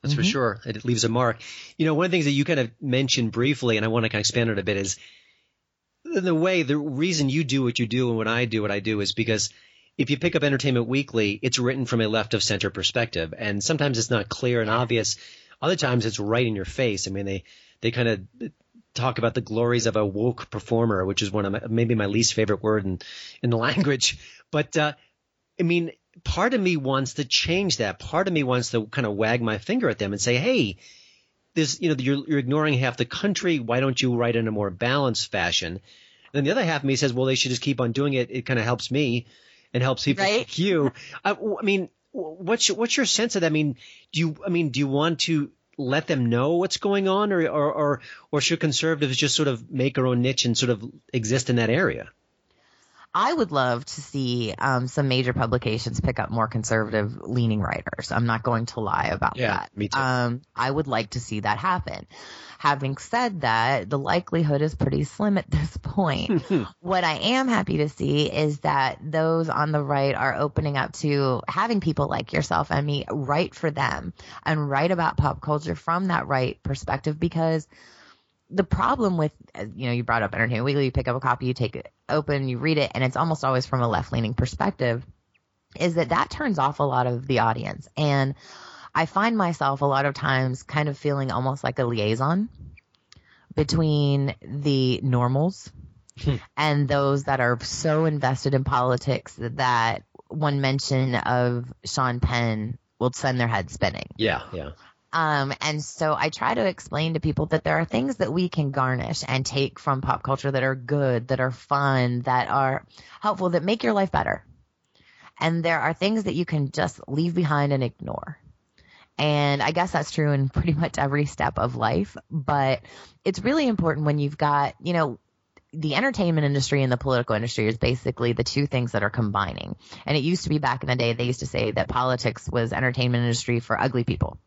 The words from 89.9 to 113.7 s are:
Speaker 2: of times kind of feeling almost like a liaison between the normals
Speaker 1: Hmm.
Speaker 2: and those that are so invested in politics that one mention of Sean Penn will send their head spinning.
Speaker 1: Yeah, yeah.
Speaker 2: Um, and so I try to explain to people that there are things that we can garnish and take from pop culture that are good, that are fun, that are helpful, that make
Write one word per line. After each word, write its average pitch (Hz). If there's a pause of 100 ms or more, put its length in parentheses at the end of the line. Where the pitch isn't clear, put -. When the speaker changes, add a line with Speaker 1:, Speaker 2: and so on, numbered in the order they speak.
Speaker 2:
of 139
times 131
kind 151
of 139
feeling 139
almost 131
like 127
a 131
liaison 120 (1080)
between 147
the 135
normals 131 (480)
Speaker 1:
Hmm. 139 (200)
Speaker 2:
and 147
those 139
that 135
are 120
so 156
invested 135
in 135
politics 127
that 120 (240)
one 143
mention 131
of 123 (140)
Sean 123
Penn 117 (200)
will 123
send 127
their 120
head 98
spinning. -
Speaker 1:
Yeah, 104 (100)
yeah. 73 (420)
Speaker 2:
Um, 151
and 151
so 156
I 156
try -
to 233
explain 160
to 156
people 156
that 156
there 156
are 165
things 247
that 135
we 180
can 147
garnish 127
and 131
take 139
from 135
pop -
culture 139
that 135
are 135
good, 127
that 131
are 127
fun, 127
that 123
are 135 (340)
helpful, 190
that 170
make 214